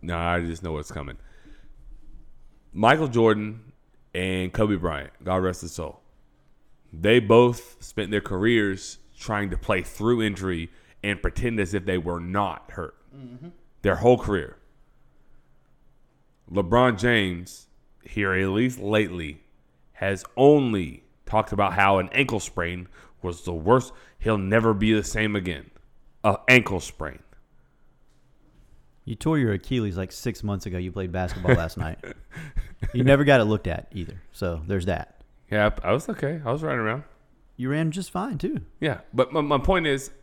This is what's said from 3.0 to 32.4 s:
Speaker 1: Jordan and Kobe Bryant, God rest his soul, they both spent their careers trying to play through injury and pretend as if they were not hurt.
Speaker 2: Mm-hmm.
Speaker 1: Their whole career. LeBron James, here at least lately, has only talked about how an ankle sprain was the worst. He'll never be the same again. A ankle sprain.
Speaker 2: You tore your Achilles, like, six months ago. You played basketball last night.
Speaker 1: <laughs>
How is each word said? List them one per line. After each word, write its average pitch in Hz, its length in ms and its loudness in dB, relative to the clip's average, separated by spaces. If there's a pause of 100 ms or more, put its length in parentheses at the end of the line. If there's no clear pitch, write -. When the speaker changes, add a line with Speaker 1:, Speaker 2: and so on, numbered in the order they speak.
Speaker 1:
Jordan 113 640 0 (400)
and 92 400 -2
Kobe 107 220 2
Bryant, 78 360 -4 (120)
God 92 140 0
rest 92 240 -2
his 85 100 -12
soul, 76 300 -10 (920)
they 104 260 6
both 117 640 4
spent 101 280 -8
their 104 100 0
careers 101 800 0 (180)
trying 101 320 -2
to 87 80 -4
play 95 240 0
through 113 400 0
injury 92 480 -4 (340)
and 101 180 -2
pretend 113 380 -2
as 95 140 0
if 90 120 -2
they 92 120 0
were 85 220 -4
not 92 520 -4
hurt. - 240 -10 (220)
Speaker 2:
Mm-hmm. 127 300 -18 (340)
Speaker 1:
Their 95 140 4
whole 120 240 6
career. 90 380 -4 (1900)
LeBron 104 460 2
James, 92 680 -2 (360)
here 98 300 -2
at 95 160 0
least 123 300 0
lately, 90 640 -2 (520)
has 98 300 -4 (120)
only 127 680 4 (220)
talked 107 260 0
about 98 220 0
how 98 260 6
an 92 120 -4
ankle 127 280 0
sprain 90 480 -6 (340)
was 87 220 -8
the 90 100 -6
worst. 98 400 2 (240)
He'll 110 200 0
never 110 360 4
be 107 200 2
the 104 100 2
same 107 320 -2
again. 87 340 -4 (540)
A 101 140 4 (100)
ankle 120 320 6
sprain. 76 400 -12 (1900)
Speaker 2:
You 113 100 -8
tore 160 240 0
your 113 140 2
Achilles, 101 440 -4
like, 95 140 -6
six - 320 -8
months 101 220 -4
ago. 92 120 -8
You 90 140 -6
played 92 200 -6
basketball 90 440 2
last 82 220 -2
night. 80 260 -8
Speaker 1:
<laughs> - 100 -14 (800)